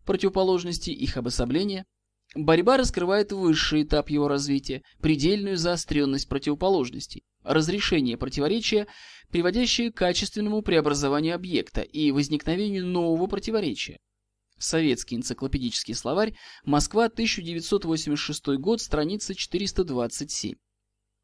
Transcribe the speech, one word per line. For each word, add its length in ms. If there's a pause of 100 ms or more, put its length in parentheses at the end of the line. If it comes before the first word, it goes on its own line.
противоположностей, 880
их 240
обособление. 680 (480)
Борьба 420
раскрывает 560
высший 520
этап 260
его 180
развития, 540 (180)
предельную 560
заостренность 720
противоположностей, 920 (200)
разрешение 760
противоречия, 680 (440)
приводящее 640
к 40
качественному 640
преобразованию 760
объекта 440
и 300
возникновению 720
нового 440
противоречия. 720 (600)
Советский 580
энциклопедический 760
словарь, 400 (300)
Москва, 440
тысяча 340
девятьсот 420
восемьдесят 400
шестой 320
год, 240
страница 540
четыреста 500
двадцать 460
семь. 260 (680)